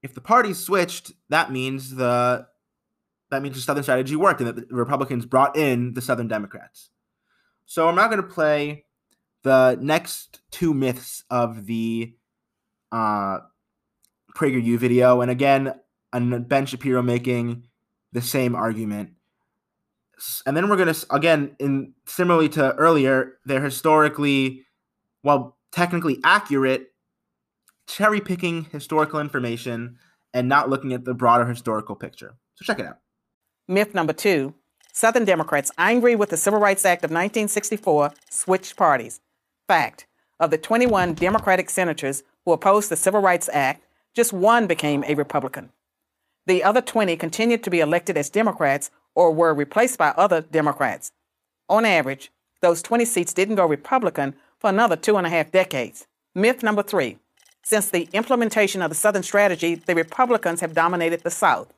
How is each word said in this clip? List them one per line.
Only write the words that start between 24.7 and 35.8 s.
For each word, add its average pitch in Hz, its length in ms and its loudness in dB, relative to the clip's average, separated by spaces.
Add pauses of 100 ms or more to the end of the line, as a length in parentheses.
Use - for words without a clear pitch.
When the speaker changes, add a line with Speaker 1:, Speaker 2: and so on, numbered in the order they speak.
Speaker 1:
while 139 340 2 (140)
technically 170 520 -2
accurate, 139 680 0 (960)
cherry-picking 180 800 -2
historical 156 520 -2
information 120 800 -6 (340)
and 127 160 -2
not 139 220 2
looking 135 220 -4
at 123 120 -8
the 127 80 -6
broader 120 340 4
historical 110 500 -6
picture. - 400 -16 (180)
So - 100 -20
check 208 140 -4
it 92 80 -8
out. - 120 -18 (720)
Speaker 2:
Myth 202 240 0
number 165 200 -2
two, 156 420 -2 (380)
Southern 226 320 2
Democrats 160 520 0
angry 233 380 4